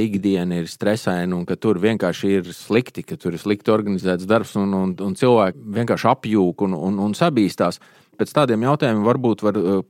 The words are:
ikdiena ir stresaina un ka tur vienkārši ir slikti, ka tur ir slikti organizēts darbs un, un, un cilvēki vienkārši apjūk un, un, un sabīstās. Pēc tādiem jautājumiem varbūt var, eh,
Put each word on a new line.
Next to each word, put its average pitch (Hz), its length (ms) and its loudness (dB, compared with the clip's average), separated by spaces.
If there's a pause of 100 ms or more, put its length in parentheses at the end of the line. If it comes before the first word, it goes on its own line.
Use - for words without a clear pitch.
ikdiena 95 560 0
ir 82 80 -6
stresaina 92 680 -2
un 87 120 -4
ka 92 80 -4
tur 104 240 0
vienkārši 98 560 0
ir 87 160 -4
slikti, - 540 -2
ka 85 100 -8
tur 85 180 -6
ir 82 80 -10
slikti 104 300 0
organizēts 92 560 -2
darbs 110 320 0
un, 98 160 0
un, 95 240 0
un 95 160 -4
cilvēki 120 480 2 (140)
vienkārši 117 340 2
apjūk 104 540 2
un, 92 100 -2
un, 98 300 -2
un 104 100 -2
sabīstās. 107 640 0 (400)
Pēc - 160 -4
tādiem 120 300 2
jautājumiem 123 400 0
varbūt 120 340 2
var, 104 160 0
eh, 95 220 2 (120)